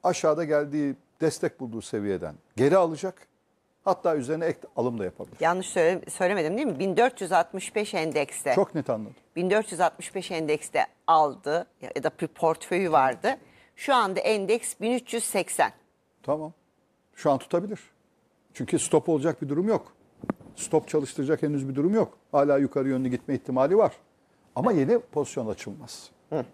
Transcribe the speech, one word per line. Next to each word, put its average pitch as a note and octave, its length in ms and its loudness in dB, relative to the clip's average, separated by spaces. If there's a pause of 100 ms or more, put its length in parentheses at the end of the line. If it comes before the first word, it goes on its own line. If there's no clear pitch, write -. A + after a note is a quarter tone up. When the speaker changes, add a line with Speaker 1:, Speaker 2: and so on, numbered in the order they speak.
Speaker 1:
Aşağıda E3 400 2
geldiği, D3 520 0 (260)
destek - 380 -2
bulduğu A2+ 220 -8
seviyeden F2+ 540 -4 (200)
geri C#3+ 220 4
alacak. F3 500 -2 (560)
Hatta F3 320 0
üzerine D#3 300 -4
ek E3 140 -2 (160)
alım A#2+ 240 -2
da F#2+ 60 -4
yapabilir. - 340 -12
Speaker 2:
Yanlış F3 300 0
söyle-, F3 400 2
söylemedim F#3 480 0
değil C#4+ 100 -2
mi? C#3+ 120 -4
Bin F#3 180 0
dört B3 240 2
yüz F3 100 -4
altmış F#3 440 0
beş G#3 180 -4
endekste. D3 600 -2
Speaker 1:
Çok F#3+ 200 2
net C#3 140 -4
anladım. A2 260 -6 (200)
Speaker 2:
Bin F3+ 140 -2
dört G#3+ 220 2
yüz E3 100 -8
altmış - 340 -2
beş F#3+ 160 -8
endekste D3+ 540 -2 (220)
aldı D#3 600 2 (140)
ya, B2+ 140 -14
ya C3+ 80 -4
da D#3 80 0 (100)
bir D#3 60 -4
portföyü E3+ 640 0
vardı. C3+ 460 2 (380)
Şu - 200 -2
anda G3 240 2
endeks G#3+ 600 0
bin A3+ 100 -2
üç B3 220 -4
yüz A#3 100 -4
seksen. D#3+ 480 0 (520)
Speaker 1:
Tamam. D#3 300 -4 (640)
Şu D3+ 160 0
an C3+ 60 4
tutabilir. F#3 420 -4 (720)
Çünkü C#3 260 -2
stop - 300 2
olacak D#3 320 0
bir C#3 80 -6
durum E3+ 180 0
yok. - 260 -2 (640)
Stop - 320 -2
çalıştıracak C#3+ 560 -2
henüz C#3+ 260 -2
bir C3 60 -8
durum D#3+ 180 2
yok. A3 240 0 (140)
Hala C#3+ 260 4
yukarı C3+ 320 0
yönlü C3 200 0
gitme B2+ 260 -4
ihtimali C3+ 420 2
var. G3+ 160 4 (640)
Ama F3+ 160 2
yeni F3 280 4
pozisyon C3+ 480 -4
açılmaz. A#2 600 -12 (200)
Speaker 2:
Hı. C#3+ 240 -4